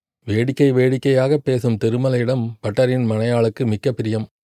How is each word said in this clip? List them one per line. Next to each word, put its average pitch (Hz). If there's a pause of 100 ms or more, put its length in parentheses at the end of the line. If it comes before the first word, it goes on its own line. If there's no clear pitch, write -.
(260)
வேடிக்கை 131
வேடிக்கையாக 131
பேசும் 127
திருமலையிடம் 120 (100)
பட்டரின் 127
மனையாளுக்கு 113
மிக்க 110
பிரியம். 110 (160)